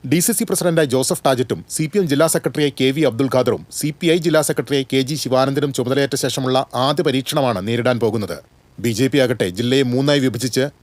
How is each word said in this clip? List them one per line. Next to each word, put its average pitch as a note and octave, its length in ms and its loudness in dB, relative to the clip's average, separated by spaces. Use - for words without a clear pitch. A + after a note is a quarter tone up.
ഡി D#3+ 160 4
സി A3+ 120 0
സി A#3 120 -2
പ്രസിഡന്റായി E3 440 2
ജോസഫ് C3 340 0
ടാജറ്റും A#2+ 340 0
സി D#3 160 -2
പി G#3 100 2
എം E3+ 100 0
ജില്ലാ D#3 220 4
സെക്രട്ടറിയായി D3 460 0
കെ C3 180 4
വി D#3 120 2
അബ്ദുൽ A#2+ 260 -2
ഖാദറും A#2+ 280 0
സി D3+ 120 -2
പി E3+ 160 0
ഐ - 100 2
ജില്ലാ D#3 240 4
സെക്രട്ടറിയായി C#3 420 -2
കെ C3+ 180 2
ജി D#3 120 -4
ശിവാനന്ദനും C3+ 560 0
ചുമതലയേറ്റ C3+ 460 0
ശേഷമുള്ള C3 420 -2
ആദ്യ C#3+ 220 0
പരീക്ഷണമാണ് B2+ 600 -2
നേരിടാൻ A#2+ 360 0
പോകുന്നത്. G#2 340 -4
ബി A#2+ 200 -2
ജെ C3 140 2
പി D3 100 4
ആകട്ടെ A#2+ 240 0
ജില്ലയെ B2+ 340 2
മൂന്നായി C#3+ 320 2
വിഭജിച്ച് B2+ 420 -2